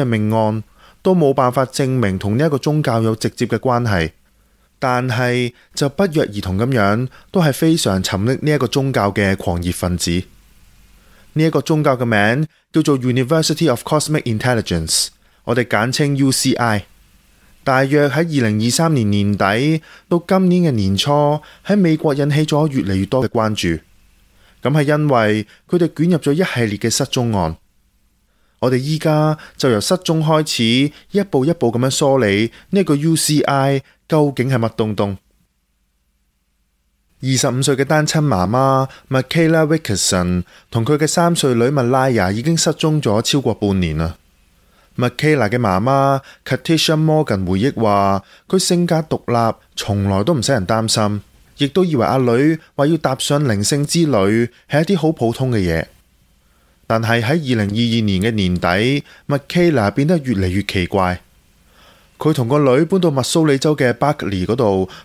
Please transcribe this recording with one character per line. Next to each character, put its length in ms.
係 20
命 260
案， 320
都 140
冇 180
辦 180
法 140
證 240
明 300
同 180
呢 80
一 60
個 80
宗 240
教 180
有 160
直 140
接 160
嘅 120
關 240
係。 280
但 300
係 460
就 140
不 160
約 300
而 80
同 160
咁 100
樣， 400
都 120
係 80
非 280
常 240
沉 240
溺 160
呢 100
一 60
個 80
宗 260
教 180
嘅 240
狂 280
熱 100
分 240
子。 260
呢 100
一 60
個 100
宗 240
教 120
嘅 80
名 420
叫 100
做 160
University 720
of 140
Cosmic 380
Intelligence， 840
我 100
哋 100
簡 280
稱 240
U 160
C 220
I。 320
大 220
約 240
喺 60
二 340
零 160
二 60
三 220
年 160
年 280
底 460
到 180
今 220
年 140
嘅 100
年 240
初， 440
喺 120
美 200
國 180
引 160
起 140
咗 240
越 140
嚟 120
越 120
多 160
嘅 60
關 260
注。 260
咁 100
係 120
因 240
為 380
佢 100
哋 100
捲 220
入 80
咗 140
一 100
系 240
列 120
嘅 120
失 140
蹤 320
案。 200
我 120
哋 40
依 220
家 400
就 140
由 100
失 140
蹤 260
開 280
始， 440
一 100
步 220
一 80
步 180
咁 80
樣 120
梳 280
理 320
呢 120
個 140
U 180
C 280
I 400
究 260
竟 160
係 60
乜 140
東 260
東。 200
二 100
十 200
五 100
歲 160
嘅 80
單 220
親 140
媽 280
媽 400
Michaela 560
Wilkerson 800
同 140
佢 120
嘅 80
三 300
歲 200
女 100
Malaya 680
已 100
經 140
失 140
蹤 320
咗 180
超 200
過 140
半 260
年 180
啦。 180
Michaela 520
嘅 100
媽 240
媽 380
Katisha 500
Morgan 500
回 140
憶 240
話， 400
佢 140
性 260
格 100
獨 180
立， 300
從 340
來 140
都 100
唔 80
使 120
人 120
擔 220
心， 340
亦 100
都 180
以 120
為 100
阿 120
女 380
話 100
要 100
踏 220
上 240
靈 220
性 200
之 220
旅 420
係 120
一 120
啲 20
好 160
普 200
通 180
嘅 80
嘢。 280
但 160
係 180
喺 100
二 60
零 240
二 20
二 380
年 220
嘅 80
年 240
底， 500
Michaela 640
變 160
得 120
越 160
嚟 120
越 160
奇 240
怪。 340
佢 160
同 140
個 140
女 240
搬 160
到 100
密 120
蘇 220
里 140
州 160
嘅 180
Berkeley 540
嗰 80
度， 340